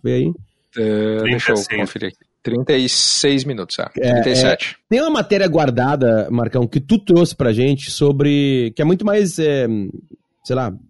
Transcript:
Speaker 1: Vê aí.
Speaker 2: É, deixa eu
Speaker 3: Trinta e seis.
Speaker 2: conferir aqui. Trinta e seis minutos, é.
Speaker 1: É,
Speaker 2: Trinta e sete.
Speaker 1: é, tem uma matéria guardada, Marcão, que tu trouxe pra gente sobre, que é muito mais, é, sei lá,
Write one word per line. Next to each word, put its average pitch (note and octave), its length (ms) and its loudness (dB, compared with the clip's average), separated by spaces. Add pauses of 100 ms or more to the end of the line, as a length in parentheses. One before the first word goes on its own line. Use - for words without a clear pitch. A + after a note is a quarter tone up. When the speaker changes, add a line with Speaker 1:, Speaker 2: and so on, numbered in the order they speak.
Speaker 1:
Vê B2 120 0
aí. C#3+ 160 0 (460)
Speaker 2:
É, A2 460 0
deixa A#2 300 0
eu - 20 2
Speaker 3:
Trinta G#2 60 0
e - 20 -6
seis. G#2+ 160 -6
Speaker 2:
conferir G2+ 300 -6
aqui. - 80 -16 (260)
Trinta B2 300 -2
e C3 160 2
seis - 560 0
minutos, A2 340 -8
é. - 60 -6 (160)
Speaker 1:
É, B2 140 2
Speaker 2:
Trinta A#2+ 160 2
e B2+ 40 0
sete. B2 380 0
Speaker 1:
é, - 160 -20
tem A#3 100 4
uma D#4+ 120 0
matéria G3 360 0
guardada, B2+ 800 2
Marcão, A#2+ 380 0
que C#3 140 -2
tu A3 180 2
trouxe F3 380 2
pra A#2+ 160 2
gente C#3 360 0
sobre, C#3+ 840 0
que D#3+ 60 -4
é D3 40 2
muito F#3 200 2
mais, G3+ 340 0
é, C#3+ 260 0 (800)
sei B2+ 140 -4
lá, A#2 160 -4 (160)